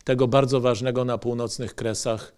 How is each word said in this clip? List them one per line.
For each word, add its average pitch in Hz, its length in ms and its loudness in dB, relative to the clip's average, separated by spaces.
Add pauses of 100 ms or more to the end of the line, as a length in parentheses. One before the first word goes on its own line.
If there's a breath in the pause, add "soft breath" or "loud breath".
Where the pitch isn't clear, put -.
tego 131 240 2
bardzo 135 340 4
ważnego 123 440 0
na 120 120 -2
północnych 120 580 -6
Kresach 110 640 -4